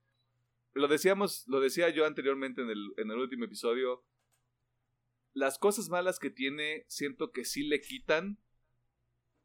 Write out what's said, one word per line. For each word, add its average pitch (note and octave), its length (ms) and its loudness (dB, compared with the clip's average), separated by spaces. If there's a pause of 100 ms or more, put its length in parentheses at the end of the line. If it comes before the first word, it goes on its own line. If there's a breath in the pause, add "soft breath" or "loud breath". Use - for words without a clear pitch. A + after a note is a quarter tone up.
(720)
Lo C#3 140 4
decíamos, F3+ 600 4
lo C3+ 120 2
decía D3 300 4
yo D#3 160 4
anteriormente C3+ 560 -2
en A#2+ 80 -4
el, G#2 260 -6
en G#2+ 160 -4
el A2 60 -4
último B2+ 260 -4
episodio, A#2+ 600 -2 (1300)
las C3+ 240 0
cosas G3+ 320 2
malas F3+ 280 0
que C#3 120 -4
tiene, D3+ 580 -4
siento C#3+ 440 -6
que - 120 -8
sí - 200 -4
le D3 180 0
quitan, E3 560 -2 (1080)